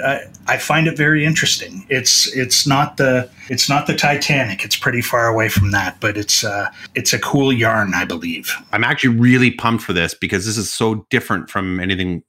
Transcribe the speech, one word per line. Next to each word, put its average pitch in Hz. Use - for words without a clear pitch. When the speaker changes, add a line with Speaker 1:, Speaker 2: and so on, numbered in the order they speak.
Speaker 1:
I, 135
I 127
find 160
it 156
very 151
interesting. -
It's, -
it's 127
not 143
the, 127
it's 120
not 143
the -
Titanic. 143
It's -
pretty 120
far 117
away 110
from 101
that, 95
but 104
it's, -
uh, 101
it's 127
a 120
cool 135
yarn, 110
I 90
believe. 85
Speaker 2:
I'm 107
actually 127
really 123
pumped 117
for 95
this 85
because 95
this 110
is 101
so 110
different 113
from 92
anything 90